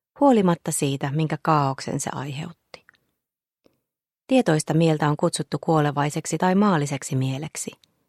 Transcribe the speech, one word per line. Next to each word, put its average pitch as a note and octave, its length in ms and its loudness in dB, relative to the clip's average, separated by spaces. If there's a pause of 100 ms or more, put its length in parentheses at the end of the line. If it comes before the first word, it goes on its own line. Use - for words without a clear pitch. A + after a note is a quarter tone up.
(200)
huolimatta G3 520 4
siitä, C#3 400 -2
minkä D#3 300 -2
kaaoksen C#3+ 580 0
se - 140 -6
aiheutti. D3 720 -12 (1400)
Tietoista F3 460 2
mieltä D#3 360 2
on D3+ 80 0
kutsuttu D#3+ 440 -2
kuolevaiseksi D3 760 0
tai F#3 180 2
maalliseksi D3 600 0
mieleksi. C3 560 -6 (380)